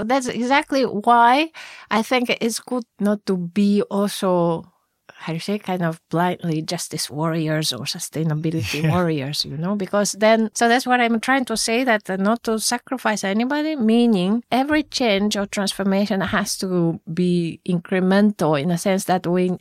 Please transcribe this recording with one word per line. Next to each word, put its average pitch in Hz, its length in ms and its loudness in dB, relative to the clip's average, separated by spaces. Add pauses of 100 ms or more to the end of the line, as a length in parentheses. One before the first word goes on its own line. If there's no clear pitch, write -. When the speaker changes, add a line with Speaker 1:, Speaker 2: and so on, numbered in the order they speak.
Speaker 1:
that's 254 220 0
exactly 262 560 0
why 240 680 4 (380)
I 214 120 2
think 247 280 0 (120)
it's 226 180 -2
good 247 240 -6 (160)
not 208 260 0
to 196 120 0
be 202 460 2
also, 180 840 0 (480)
how - 200 -8
do - 20 -4
you 165 40 -4
say, 202 200 -4
kind 185 240 -4
of 165 260 -2
blindly 165 540 -2
justice - 440 -6
warriors 156 640 -2
or 123 140 -8
sustainability 156 1000 -4
Speaker 2:
<laughs> - 0 -
Yeah. 160 60 2
Speaker 1:
warriors, 156 560 0
you 139 100 -10
know, 175 200 -4
because 202 380 -2
then, 220 420 4
so 240 120 2
that's 247 200 2
what 247 120 2
I'm 233 200 2
trying 262 260 0
to 220 120 -4
say, 233 260 0
that, 220 260 0
uh, 190 60 -2
not 202 300 0
to 220 140 0
sacrifice 233 640 -4
anybody, 262 520 0
meaning 226 760 2
every 294 300 2
change 214 560 0
or 202 80 -2
transformation 196 760 0
has 202 380 -2
to 175 400 0 (140)
be 175 540 0
incremental 185 920 2
in 151 100 -2
the 170 100 0
sense 196 260 0
that 180 220 0
we 180 340 2